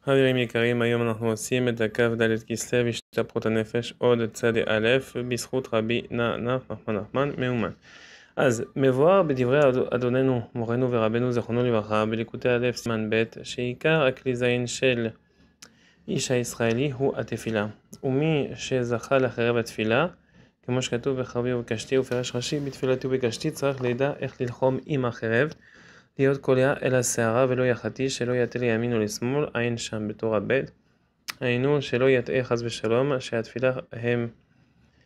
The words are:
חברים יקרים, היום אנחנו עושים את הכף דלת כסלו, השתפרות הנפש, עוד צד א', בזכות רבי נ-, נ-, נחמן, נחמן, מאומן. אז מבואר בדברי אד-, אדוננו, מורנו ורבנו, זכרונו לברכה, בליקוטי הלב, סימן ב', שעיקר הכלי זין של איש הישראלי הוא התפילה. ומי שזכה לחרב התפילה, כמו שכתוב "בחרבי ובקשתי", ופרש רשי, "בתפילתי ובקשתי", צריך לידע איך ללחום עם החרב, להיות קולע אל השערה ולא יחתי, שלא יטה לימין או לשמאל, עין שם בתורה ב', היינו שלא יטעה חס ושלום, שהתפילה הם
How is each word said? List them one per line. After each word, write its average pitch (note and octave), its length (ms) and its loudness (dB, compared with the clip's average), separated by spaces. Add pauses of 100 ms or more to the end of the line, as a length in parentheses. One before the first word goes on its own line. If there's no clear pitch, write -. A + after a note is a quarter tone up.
חברים C3+ 320 4
יקרים, A#2+ 440 2
היום A#2 200 2
אנחנו A2+ 280 0
עושים B2 380 0
את A#2 140 0
הכף A2+ 360 2
דלת A2+ 260 2
כסלו, A#2+ 440 -2
השתפרות A2+ 580 -4
הנפש, A2 520 -2
עוד A#2+ 220 4 (140)
צד A#2 240 0
א', A2 300 2 (400)
בזכות B2 460 -4
רבי A2+ 280 0 (100)
נ-, A#2 100 -2
נ-, A#2 340 0 (160)
נחמן, A2 240 -6
נחמן, B2+ 420 -2
מאומן. B2 320 0 (640)
אז A#2 280 2 (120)
מבואר D3 480 4
בדברי C3 360 2
אד-, B2+ 340 4
אדוננו, B2 480 2 (140)
מורנו A#2+ 360 0
ורבנו, A#2 400 2
זכרונו A#2+ 320 0
לברכה, G#2+ 420 2
בליקוטי A#2 440 -2
הלב, A#2+ 240 2
סימן A2 360 -4
ב', A2+ 140 2 (200)
שעיקר C3 640 0
הכלי C3 300 0
זין B2 320 0
של A#2+ 400 0 (1000)
איש C3+ 240 -2
הישראלי A#2+ 600 0
הוא C3 260 -2
התפילה. A2 500 -4 (360)
ומי C#3+ 520 0
שזכה A#2+ 640 0
לחרב A#2+ 400 2
התפילה, A2+ 500 0 (580)
כמו B2+ 160 -2
שכתוב B2+ 380 -4
"בחרבי B2 340 -4
ובקשתי", A#2+ 440 -2
ופרש B2 380 -2
רשי, C3+ 240 -4
"בתפילתי C3+ 480 -2
ובקשתי", C3 440 -2
צריך C#3 300 -4
לידע B2+ 380 0
איך - 220 -8
ללחום C3 440 0
עם C3+ 200 -2
החרב, A#2 480 0 (680)
להיות C#3 220 2
קולע C3 320 4 (100)
אל B2+ 120 2
השערה A#2 540 2
ולא B2+ 140 0
יחתי, B2 460 -2
שלא B2 240 -2
יטה A#2+ 260 0
לימין A#2+ 340 0
או A2+ 60 2
לשמאל, A#2+ 540 -2
עין A#2 240 -2
שם G#2+ 300 -6
בתורה A2 400 -2
ב', B2+ 140 2 (760)
היינו C3 420 2
שלא B2+ 280 2
יטעה B2 340 2
חס A#2+ 180 0
ושלום, A#2+ 580 0
שהתפילה A#2+ 520 -2 (200)
הם A#2+ 360 -2 (800)